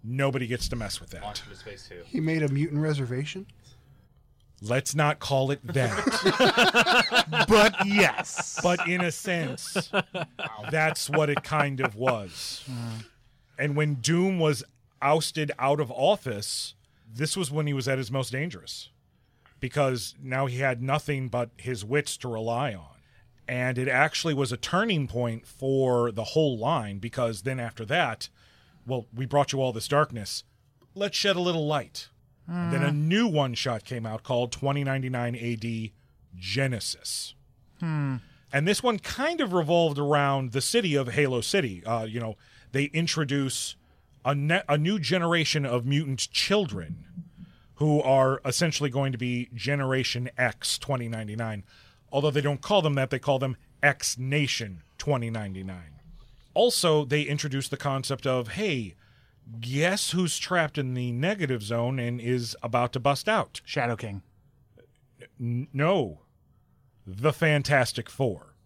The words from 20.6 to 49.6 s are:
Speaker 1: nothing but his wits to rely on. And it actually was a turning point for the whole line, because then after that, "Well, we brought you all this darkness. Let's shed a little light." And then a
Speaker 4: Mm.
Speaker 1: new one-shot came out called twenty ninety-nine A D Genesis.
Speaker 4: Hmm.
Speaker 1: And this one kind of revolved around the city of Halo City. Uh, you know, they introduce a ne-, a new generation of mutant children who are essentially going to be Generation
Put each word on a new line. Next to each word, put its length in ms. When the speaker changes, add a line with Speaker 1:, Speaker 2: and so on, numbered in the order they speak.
Speaker 1:
nothing 460
but 300
his 260
wits 340
to 100
rely 460
on. 120
And 300
it 120
actually 460
was 180
a 40
turning 500
point 400
for 680
the 120
whole 320
line, 420
because 440
then 180
after 260
that, 420
"Well, 280
we 120
brought 260
you 80
all 120
this 160
darkness. 560
Let's 220
shed 200
a 40
little 260
light." 420
And 280
then 80
a 80
Speaker 4:
Mm. 160
Speaker 1:
new 200
one-shot 580
came 200
out 180
called 300
twenty 320
ninety-nine 500
A 220
D 380
Genesis. 960
Speaker 4:
Hmm. 360
Speaker 1:
And 160
this 140
one 160
kind 420
of 140
revolved 440
around 540
the 80
city 340
of 200
Halo 260
City. 460
Uh, 180
you 160
know, 160
they 140
introduce 880
a 80
ne-, 340
a 80
new 220
generation 680
of 220
mutant 460
children 720
who 260
are 420
essentially 460
going 220
to 60
be 360
Generation 840